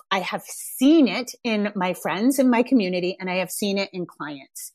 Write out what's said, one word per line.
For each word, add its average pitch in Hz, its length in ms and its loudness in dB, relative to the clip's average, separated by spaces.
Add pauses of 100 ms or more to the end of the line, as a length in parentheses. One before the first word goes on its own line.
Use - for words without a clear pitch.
(120)
I 196 80 0
have 180 240 -6
seen 285 640 4
it 220 240 -4 (120)
in 208 300 0
my 185 200 -2
friends 202 440 -2
in 262 120 4
my 240 140 4
community, 185 560 0
and 185 100 -6
I 180 60 -2
have 180 140 -2
seen 202 280 -2
it 196 160 -4
in 180 120 -6
clients. - 680 -14